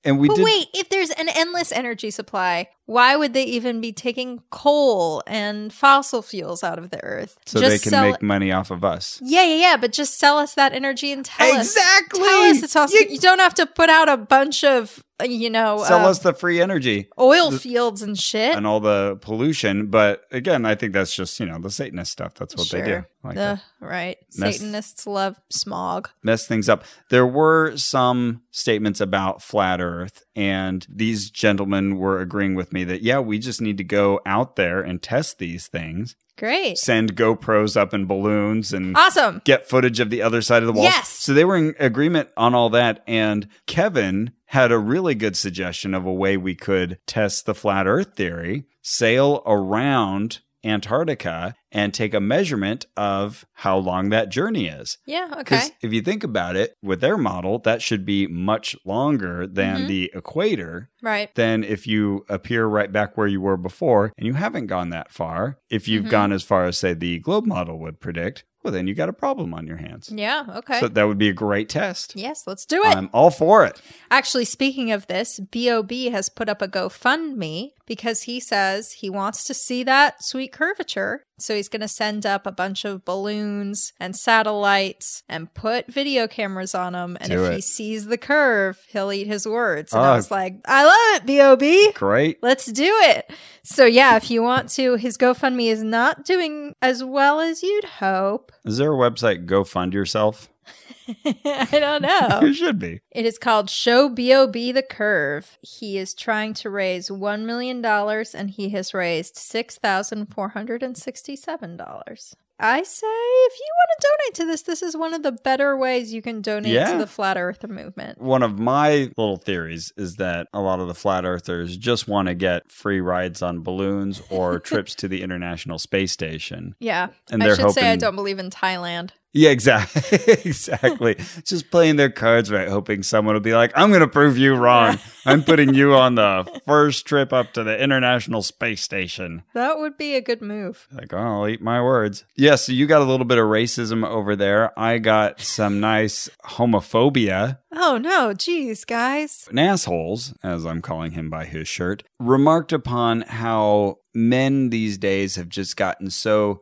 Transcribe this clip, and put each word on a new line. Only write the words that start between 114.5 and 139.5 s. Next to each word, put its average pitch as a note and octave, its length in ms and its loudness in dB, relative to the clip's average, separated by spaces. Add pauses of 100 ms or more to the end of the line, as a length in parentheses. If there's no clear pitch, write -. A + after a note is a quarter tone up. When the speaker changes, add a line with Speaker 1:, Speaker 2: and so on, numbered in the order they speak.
Speaker 2:
this E4+ 200 -6
is E4+ 140 -6
one D#4+ 180 -4
of D#4+ 100 -8
the C#4+ 100 -2
better C4+ 420 0
ways B3+ 380 -2
you A3+ 80 -10
can A3+ 200 -10
donate G#3+ 300 -4
Speaker 1:
Yeah. - 220 2
Speaker 2:
to F4+ 40 -2
the G#3+ 100 -4
Flat F#3+ 280 -4
Earth F3+ 320 -8
movement. - 540 -16
Speaker 1:
One C3 220 2
of G#2+ 160 -2
my C#3 580 2
little G#2 200 -2
theories E2 600 -6
is F2+ 200 -10
that F2 360 -4
a G2+ 80 -6
lot F#2 180 0
of F2+ 80 -6
the F2 80 -10
Flat F#2 300 -2
Earthers F2 500 -6
just A#2 320 -2
wanna G2 280 -2
get F2 360 -2
free G2 300 -2
rides F2+ 400 -4
on F2 200 -6
balloons G2 680 -4
or F2+ 300 -2
Speaker 2:
<laughs> - 100 -14
Speaker 1:
trips - 260 -4
to G2 140 -8
the F#2 120 -6
International F2 580 -8
Space F#2+ 340 -2
Station. E2+ 680 -10
Speaker 2:
Yeah. F3+ 300 -4 (200)
Speaker 1:
And A2+ 140 0
Speaker 2:
I - 40 6
Speaker 1:
they're G#2 100 8
Speaker 2:
should G#2 140 4
say C4 100 0
I A#3+ 80 2
Speaker 1:
hoping A3 100 2
Speaker 2:
don't G3+ 160 -2
believe G3 240 -6
in F#3 100 -10
Thailand. F3 600 -6 (260)
Speaker 1:
Yeah, D3+ 140 8
exact-, B2 640 2
<laughs> G#3+ 320 4
exactly. D#3+ 680 0 (280)
Just - 280 -6
playing E3 240 6
their C#3 160 4
cards A2+ 400 2
right, F#2+ 160 0
hoping G2 340 -2
someone G#2+ 320 0
will G#2+ 80 0
be A2+ 140 0
like, A#2 180 4
"I'm F#3+ 180 6
gonna E3+ 160 8
prove C#3+ 300 4
you C3+ 160 6
wrong. A#2+ 460 6 (120)
Speaker 2:
<laughs> - 140 -14
Speaker 1:
I'm C#3+ 180 6
putting D3 300 6
you C#3 220 6
on B2+ 180 6
the G2 320 2 (220)
first D3 400 2
trip C#3 260 0
up B2 200 0
to A#2 100 -4
the A2 180 -2
International B2 640 0
Space A2+ 400 -6
Station." F2 580 -8 (140)